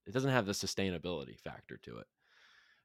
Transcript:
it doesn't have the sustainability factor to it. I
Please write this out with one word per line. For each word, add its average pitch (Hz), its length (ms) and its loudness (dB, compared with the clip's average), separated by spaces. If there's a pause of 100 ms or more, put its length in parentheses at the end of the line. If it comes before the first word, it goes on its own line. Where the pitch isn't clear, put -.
it 98 60 -12
doesn't 131 200 2
have 120 140 6
the 101 60 2
sustainability 87 880 0
factor - 380 -10
to 58 200 -12
it. - 100 -16
I - 760 -20